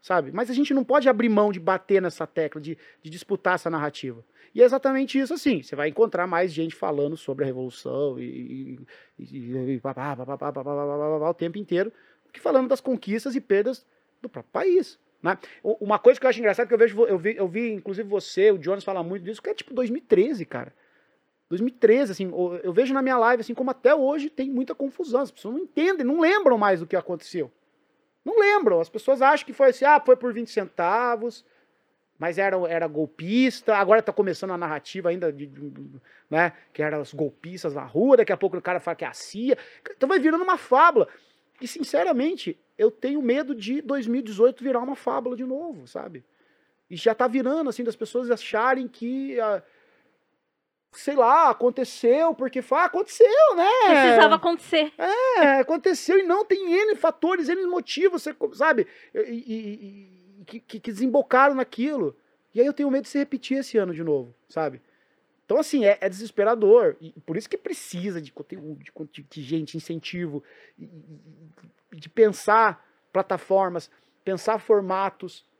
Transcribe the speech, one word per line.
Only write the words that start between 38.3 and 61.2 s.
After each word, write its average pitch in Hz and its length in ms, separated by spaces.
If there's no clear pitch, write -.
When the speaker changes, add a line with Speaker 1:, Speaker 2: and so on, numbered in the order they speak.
Speaker 1:
a 180 60
pouco 180 200
o 175 40
cara 180 180
fala 170 160
que 160 100
é - 20
a 120 60
cia. 240 440
Então 269 120
vai 381 120
virando 320 240
uma 370 140
fábula. 277 500
E, 254 60
sinceramente, 294 920
eu 214 120
tenho 277 320
medo 262 320
de 233 280
dois 269 260
mil 240 120
e 247 40
dezoito 220 400
virar 247 160
uma 262 160
fábula 247 400
de 247 100
novo, 254 420
sabe? 135 360
E 180 60
já 330 200
tá 254 120
virando, 269 420
assim, 247 140
das 226 120
pessoas 240 340
acharem 240 580
que, 262 520
ah, 208 240
sei 285 160
lá, 277 340
aconteceu, 247 840
porque 254 280
fa-, 294 200
ah, 359 40
aconteceu, 440 720
né? 349 140
Speaker 2:
Precisava 269 500
acontecer. 320 600
Speaker 1:
É, 381 640
aconteceu 320 600
e 392 40
não, 370 220
tem 381 280
N 415 220
fatores, 330 540
N 370 160
motivos, 359 560
você 302 120
co-, - 200
sabe? 247 340
E, - 60
e, 233 340
e, 196 880
e 170 40
que, 226 140
que, - 200
que 233 120
desembocaram 262 640